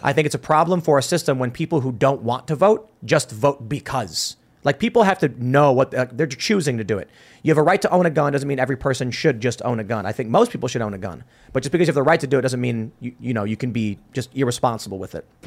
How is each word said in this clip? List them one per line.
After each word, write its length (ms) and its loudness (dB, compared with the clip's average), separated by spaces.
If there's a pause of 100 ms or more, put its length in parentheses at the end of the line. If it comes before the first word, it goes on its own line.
I 120 0
think 140 2
it's 80 -2
a 40 -4
problem 400 2
for 180 4
a 60 2
system 360 0
when 120 -2
people 300 -2
who 100 -2
don't 300 0
want 260 -4
to 80 -2
vote 340 2 (140)
just 280 0
vote 360 0
because. 720 -6 (260)
Like, 140 2
people 240 2
have 180 4
to 80 2 (160)
know 280 4
what, 220 2
uh, 180 0
they're 160 -2
choosing 500 -2
to 60 -4
do 160 -2
it. 100 -12 (320)
You 80 0
have 80 6
a 60 4
right 180 4
to 80 0
own 160 4
a 60 2
gun 200 0
doesn't 160 -2
mean 120 -2
every 180 0
person 320 -2
should 320 0
just 240 -2
own 140 -2
a 40 -6
gun. 220 -6
I 60 -4
think 180 -6
most 220 4
people 180 -6
should 140 -4
own 100 -6
a 60 -10
gun. 240 -10 (280)
But 120 -2
just 80 -6
because 160 2
you 20 2
have 60 0
the 80 2
right 160 4
to 80 -6
do 100 2
it 60 0
doesn't 180 -2
mean, 380 -4
you, 200 -12
you 140 -6
know, 100 0
you 140 -4
can 140 -4
be 260 -2 (160)
just 220 -6
irresponsible 640 -2
with 160 -12
it. 100 -10 (220)